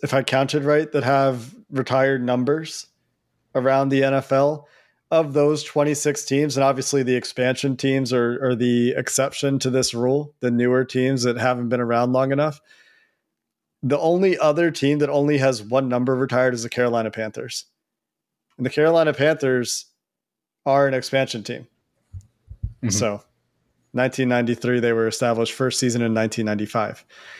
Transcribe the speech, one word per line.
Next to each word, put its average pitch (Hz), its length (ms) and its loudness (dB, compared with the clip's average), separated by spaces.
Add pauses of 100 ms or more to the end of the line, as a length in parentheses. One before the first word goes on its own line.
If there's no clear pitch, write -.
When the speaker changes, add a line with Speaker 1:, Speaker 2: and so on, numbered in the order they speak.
Speaker 1:
if 139 100 -4
I 131 100 2
counted 135 400 0
right, 151 280 0
that 139 120 -2
have 135 520 0 (140)
retired 131 540 0
numbers 127 640 -2 (680)
around 135 340 2
the 135 140 2
N 135 100 2
F 135 180 -2
L. 143 360 0 (420)
Of 160 240 2
those 147 300 2
twenty-six 147 640 -2
teams, 143 320 0
and 135 80 2
obviously 135 360 0
the 127 140 2
expansion 127 600 -2
teams 135 340 0
are, 120 340 0
are 127 100 2
the 120 360 2
exception 139 680 -2
to 131 100 -2
this 127 240 0
rule, 131 480 -2
the 123 100 0
newer 123 320 2
teams 131 400 0
that 120 140 0
haven't 123 320 0
been 123 100 0
around 120 320 0
long 135 220 2
enough. 147 260 -2 (1200)
The 143 160 0
only 180 400 2
other 156 320 2
team 147 300 0
that 143 100 2
only 147 280 2
has 131 260 2
one 127 240 0
number 123 260 0
retired 127 400 2
is 117 100 -6
the 117 60 -8
Carolina 117 400 0
Panthers. 113 560 -10 (920)
And 127 80 -4
the 127 40 0
Carolina 156 440 4
Panthers 135 720 0 (800)
are 139 220 4
an 135 60 0
expansion 127 480 -2
team. 120 260 -10 (1160)
Speaker 2:
Mm-hmm. 120 60 0
Speaker 1:
So, 104 340 -2 (680)
nineteen 127 340 0
ninety-three, 120 540 0
they 117 100 2
were 113 160 2
established, 113 460 -2
first 127 260 -2
season 120 220 0
in 113 120 0
nineteen 110 320 0
ninety-five. 107 600 -4 (340)